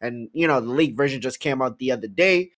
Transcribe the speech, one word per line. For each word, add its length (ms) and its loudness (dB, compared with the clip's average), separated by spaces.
And, 320 -8
you 140 0
know, 140 4
the 100 -4
leaked 260 0
version 240 0
just 200 -6
came 220 -2
out 160 -2
the 140 -2
other 160 -6
day. 500 2